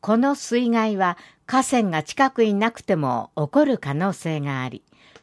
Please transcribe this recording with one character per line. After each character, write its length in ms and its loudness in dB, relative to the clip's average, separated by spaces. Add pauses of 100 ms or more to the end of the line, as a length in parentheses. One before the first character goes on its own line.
こ 160 2
の 180 2
水 340 -2
害 280 0
は 200 0 (280)
河 180 2
川 220 2
が 180 -2
近 260 0
く 140 2
に 100 2
な 180 0
く 100 -18
て 140 0
も 400 -2
起 120 -2
こ 180 4
る 140 2
可 140 -6
能 200 -2
性 260 -6
が 220 -4
あ 80 -6
り、 140 -16 (400)